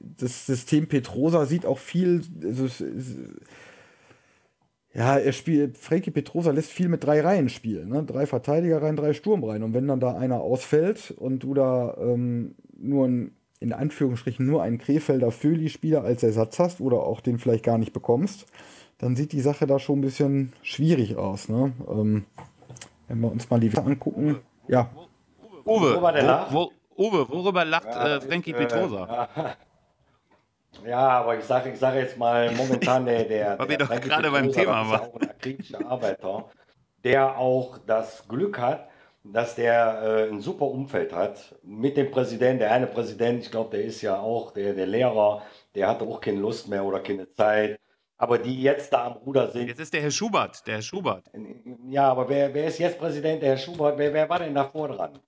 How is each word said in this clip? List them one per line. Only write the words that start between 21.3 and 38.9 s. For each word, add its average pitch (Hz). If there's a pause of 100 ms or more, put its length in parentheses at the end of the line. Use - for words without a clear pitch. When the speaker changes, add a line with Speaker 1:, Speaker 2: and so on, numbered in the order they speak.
Speaker 1:
ne? 127 (160)
Ähm, 107 (840)
wenn 117
wir 117
uns -
mal 117
die 113
Werte 160
angucken, 139 (260)
ja. 123 (760)
Speaker 2:
Uwe, 214
Speaker 3:
Worüber 175
der 147
Speaker 2:
wo, 135
Speaker 3:
lacht? 135
Speaker 2:
wo, 165 (240)
Uwe, 190
worüber 180
lacht, 160
Speaker 3:
Ja, 120
Speaker 2:
äh, -
Speaker 3:
das 139
ist, 135
Speaker 2:
Frankie 170
Speaker 3:
äh, -
Speaker 2:
Petrosa? 117
Speaker 3:
ja. 151
<laughs> - (1200)
Ja, 123
aber 117
ich 110
sag, 127
ich 120
sag 131
jetzt 127
mal 120
momentan, 127
der, 117
der, 104
Speaker 2:
<laughs> -
Weil 131
wir 151
Speaker 3:
der 143
Speaker 2:
doch 117
Speaker 3:
Frankie 123
Speaker 2:
gerade 156
beim 139
Speaker 3:
Petrosa, 135
Speaker 2:
Thema 123
Speaker 3:
das 110
ist 110
ja 110
Speaker 2:
waren. -
Speaker 3:
auch 117
ein -
akribischer -
Arbeiter, 104 (580)
der 135
auch 127
das -
Glück 175
hat, 123 (360)